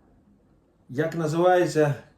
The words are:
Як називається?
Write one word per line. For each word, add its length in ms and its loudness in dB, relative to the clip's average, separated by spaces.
Як 260 -6
називається? 800 2